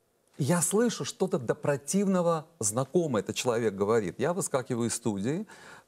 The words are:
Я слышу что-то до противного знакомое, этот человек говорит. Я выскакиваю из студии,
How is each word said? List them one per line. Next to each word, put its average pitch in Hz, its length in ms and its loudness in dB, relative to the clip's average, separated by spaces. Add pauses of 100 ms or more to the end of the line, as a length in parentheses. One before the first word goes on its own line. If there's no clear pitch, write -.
(380)
Я 160 240 2
слышу 202 440 0
что-то 185 320 -2
до 135 160 -2
противного 170 920 0 (120)
знакомое, 123 640 0
этот 104 140 -6
человек 113 400 0
говорит. 101 420 2
Я 147 160 0
выскакиваю 123 540 -2
из 107 80 -2
студии, 120 500 -2 (420)